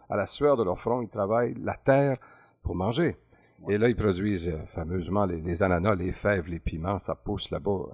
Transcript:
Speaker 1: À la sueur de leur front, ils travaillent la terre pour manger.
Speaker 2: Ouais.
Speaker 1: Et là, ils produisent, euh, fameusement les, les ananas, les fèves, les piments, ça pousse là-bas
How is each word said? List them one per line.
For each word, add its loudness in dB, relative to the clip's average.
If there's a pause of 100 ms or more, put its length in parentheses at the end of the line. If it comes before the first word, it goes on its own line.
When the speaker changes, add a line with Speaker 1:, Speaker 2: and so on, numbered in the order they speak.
Speaker 1:
À -2
la 0
sueur 2
de 4
leur 0
front, 0
ils -6
travaillent 0
la -2
terre 4 (440)
pour -4
manger. 0 (460)
Speaker 2:
Ouais. -2
Speaker 1:
Et 4
là, 4
ils 2
produisent, 0
euh, -2 (100)
fameusement -2
les, -2
les -2
ananas, 4
les -2
fèves, 0
les -6
piments, -4
ça -4
pousse -6
là-bas -2